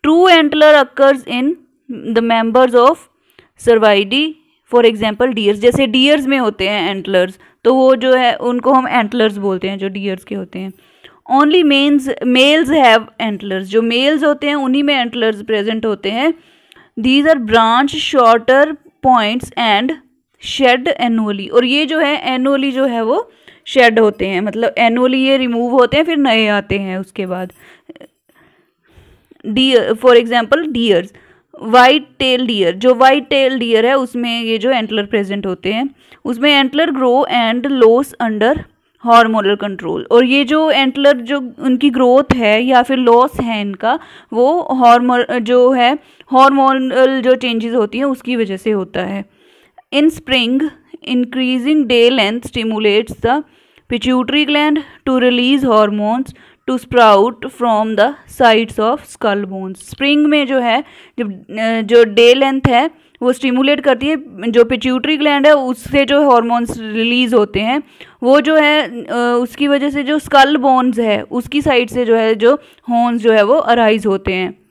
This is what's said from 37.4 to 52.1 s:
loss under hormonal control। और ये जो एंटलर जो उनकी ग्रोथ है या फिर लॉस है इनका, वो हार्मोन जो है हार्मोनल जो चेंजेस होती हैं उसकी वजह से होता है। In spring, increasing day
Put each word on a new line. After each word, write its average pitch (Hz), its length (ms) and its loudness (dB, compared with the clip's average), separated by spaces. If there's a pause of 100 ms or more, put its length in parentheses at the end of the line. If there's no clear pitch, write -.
loss 233 380 2
under 220 380 -2 (480)
hormonal 220 560 2
control। 175 480 -8
और 247 140 6
ये 277 180 0
जो 311 280 0
एंटलर 269 460 2
जो 247 420 -6
उनकी 262 300 0
ग्रोथ 254 460 2
है 226 260 0
या 254 220 2
फिर 269 140 -2
लॉस 247 420 2
है 226 220 -6
इनका, 214 380 -4 (340)
वो 277 280 0
हार्मोन 247 800 2
जो 247 320 2
है 254 280 0 (280)
हार्मोनल 262 920 2
जो 254 140 2
चेंजेस 233 380 -4
होती 214 240 -2
हैं 269 80 -4
उसकी 254 300 -6
वजह 196 220 -4
से 214 140 -4
होता 185 320 -6
है। 196 220 -8 (680)
In 294 160 2
spring, 254 520 -2 (480)
increasing 254 760 -2
day 233 260 2